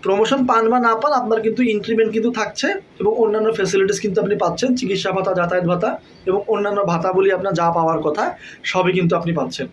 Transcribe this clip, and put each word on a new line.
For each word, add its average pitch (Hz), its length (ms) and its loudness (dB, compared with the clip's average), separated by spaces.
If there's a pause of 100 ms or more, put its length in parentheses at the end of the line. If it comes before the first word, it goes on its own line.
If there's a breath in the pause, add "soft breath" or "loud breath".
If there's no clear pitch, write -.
প্রমোশন 226 440 2
পান 226 220 2
বা 247 100 2
না 233 160 2
পান, 294 180 0
আপনার 220 280 0
কিন্তু 220 220 0
ইনক্রিমেন্ট 220 500 0
কিন্তু 220 180 0
থাকছে 220 360 -4 (340)
এবং 208 140 2
অন্যান্য 214 380 2
ফ্যাসিলিটিস 190 480 0
কিন্তু 202 200 0
আপনি 196 160 0
পাচ্ছেন, 196 380 0
চিকিৎসা 190 380 -2
ভাতা, 185 220 -2
যাতায়াত 180 320 0
ভাতা 180 340 0 (260 loud breath)
এবং 190 220 2
অন্যান্য 202 380 0
ভাতাবলী 185 440 2
আপনার 190 220 -2
যা 170 180 0
পাওয়ার 165 280 0
কথা 208 360 -2 (300 loud breath)
সবই 185 280 0
কিন্তু 175 240 2
আপনি 170 160 -2
পাচ্ছেন। 135 400 -4